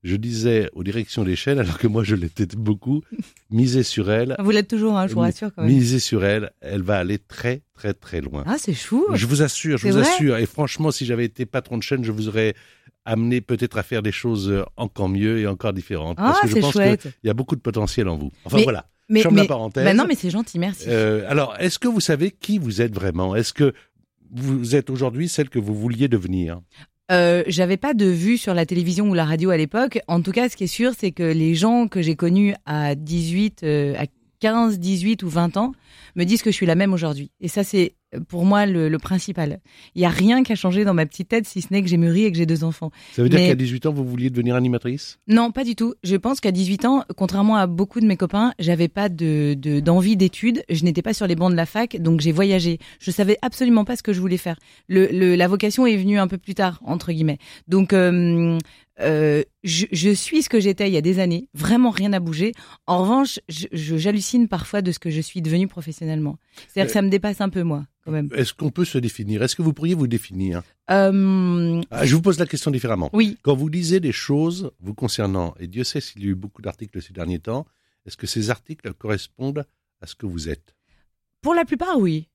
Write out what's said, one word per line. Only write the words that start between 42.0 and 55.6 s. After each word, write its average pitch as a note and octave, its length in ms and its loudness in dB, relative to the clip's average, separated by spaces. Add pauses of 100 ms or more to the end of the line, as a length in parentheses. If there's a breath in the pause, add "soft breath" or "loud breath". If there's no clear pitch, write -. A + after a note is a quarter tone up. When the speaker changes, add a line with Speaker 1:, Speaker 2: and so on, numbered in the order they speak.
Speaker 2:
et G#3+ 80 4
que E3 60 -2
j'ai E3+ 80 2
deux D#3+ 160 0
enfants. E3 300 -6 (220 loud breath)
Speaker 1:
Ça B2 100 2
veut A#2 40 6
dire F3 120 6
Speaker 2:
Mais F3+ 80 6
Speaker 1:
qu'à C#3 80 4
dix-huit B2+ 300 -2
ans, D#3 60 0
vous C#3 120 -2
vouliez B2 260 -2
devenir A#2+ 240 0
animatrice ? B2 720 -2
Speaker 2:
Non, A#3 240 2
pas C4 140 -6
du A#3 100 -4
tout. A#3 200 -2 (100)
Je F#3 100 0
pense A#3 260 -2
qu'à G3 120 0
dix-huit F#3+ 320 0
ans, C4 200 2 (120)
contrairement G3 400 2
à F#3+ 100 2
beaucoup F3+ 340 -2
de A3+ 60 4
mes F#3+ 100 4
copains, G#3 440 0
j'avais E3+ 280 2
pas G3+ 200 -2
de, D#3 500 0
de, C#3+ 220 0
d'envie F3+ 360 4
d'études. G#3+ 540 2
Je D#3+ 140 0
n'étais E3+ 180 0
pas G#3+ 120 -2
sur G#3 120 -2
les F3 80 0
bancs F3 160 2
de F3 60 2
la E3 100 0
fac, A3+ 340 -4
donc E3 200 4
j'ai D#3 120 2
voyagé. F3 460 2 (220 loud breath)
Je - 100 -6
savais G3+ 320 2
absolument A#3+ 420 2
pas B3 120 -6
ce - 80 -14
que G#3 80 -2
je F3+ 80 -2
voulais F#3 180 0
faire. E3+ 200 -6 (280 soft breath)
Le, F#3+ 240 4
le, F3+ 240 2
la F3 140 4
vocation G#3 360 0